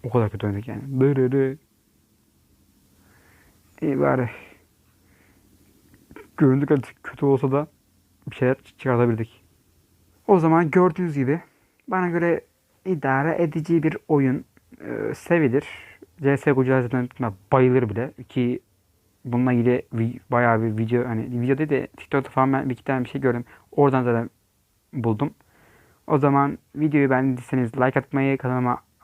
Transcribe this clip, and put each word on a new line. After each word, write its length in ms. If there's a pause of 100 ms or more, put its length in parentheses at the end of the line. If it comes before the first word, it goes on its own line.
O 60
kadar 200
kötü 160
oynadık 220
yani. 320
Dırırı. 580 (2250)
İyi 200
bari. 300 (2000)
Görüntü 300
kalitesi 360
kötü 240
olsa 260
da 140 (640)
bir 60
şeyler 180
çı-, 240
çıkartabildik. 680 (800)
O 120
zaman 320
gördüğünüz 440
gibi 260 (480)
bana 200
göre 360 (400)
idare 580
edici 400
bir 140 (120)
oyun. 360 (360)
Ee, 340
sevilir. 500 (580)
C 140
S 160
Go'cular 300
zaten 260 (440)
bayılır 360
bile. 240 (160)
Ki 320 (640)
bununla 280
ilgili 420
vi-, 260 (100)
bayağı 320
bir 160
video, 300
hani 320
video 180
değil 120
de 160
TikTok'ta 440
falan 220
ben 160
bir 60
iki 100
tane 200
bir 40
şey 120
gördüm. 240 (280)
Oradan 300
zaten 280 (640)
buldum. 420 (720)
O 120
zaman 400 (160)
videoyu 360
beğendiyseniz 680
like 240
atmayı, 380
kanalıma, 420 (240)